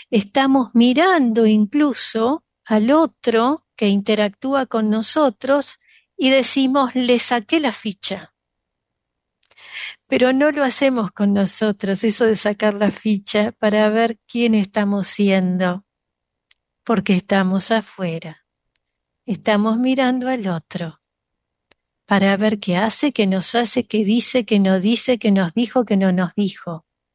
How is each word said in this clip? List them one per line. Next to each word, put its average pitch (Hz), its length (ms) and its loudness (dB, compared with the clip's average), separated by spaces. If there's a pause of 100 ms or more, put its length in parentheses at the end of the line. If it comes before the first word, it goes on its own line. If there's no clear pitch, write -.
Estamos 262 640 0
mirando 247 720 4
incluso 226 960 0 (220)
al 220 260 2
otro 277 760 0 (120)
que 214 100 0
interactúa 214 800 0
con 220 240 -2
nosotros 254 920 -2 (380)
y 269 140 2
decimos, 262 640 0
"Le 247 240 2
saqué 254 420 -2
la 262 100 -2
ficha". - 640 -10 (1700)
Pero 254 260 2
no 285 180 2
lo 285 120 -2
hacemos 254 480 0
con 202 220 0
nosotros, 202 680 -2
eso 226 220 0
de 220 100 2
sacar 208 380 -2
la 202 160 0
ficha 208 640 -2
para 214 360 0
ver 226 280 0 (100)
quién 233 280 0
estamos 202 520 -2
siendo, 185 800 0 (1000)
porque 208 300 0
estamos 185 560 0
afuera. 175 760 -6 (800)
Estamos 214 520 0
mirando 254 500 0
al 240 200 -4
otro 165 520 -8 (1080)
para 196 320 2
ver 214 220 0
qué 180 160 -2
hace, 220 380 0
qué 208 140 0
nos 190 260 -2
hace, 240 320 -2
qué 214 180 -2
dice, 226 420 0
qué 208 140 2
no 190 200 2
dice, 226 400 0
qué 214 120 0
nos 190 220 0
dijo, 226 320 0
qué 208 100 -2
no 190 160 2
nos 180 220 -2
dijo. 180 520 -6 (300)